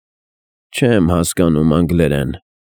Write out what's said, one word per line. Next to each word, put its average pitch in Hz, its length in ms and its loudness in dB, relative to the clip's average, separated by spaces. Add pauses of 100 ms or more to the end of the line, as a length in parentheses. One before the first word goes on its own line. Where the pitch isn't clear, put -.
(720)
«Չեմ 117 340 2
հասկանում 82 680 0
անգլերեն»։ 78 580 0 (340)